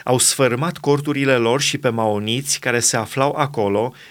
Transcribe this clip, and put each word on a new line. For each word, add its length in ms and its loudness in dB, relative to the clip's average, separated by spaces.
Au 140 2
sfărâmat 600 0
corturile 580 0
lor 240 2
și 180 -2
pe 100 -2
maoniți 720 -2
care 200 0
se 160 0
aflau 360 0
acolo, 640 0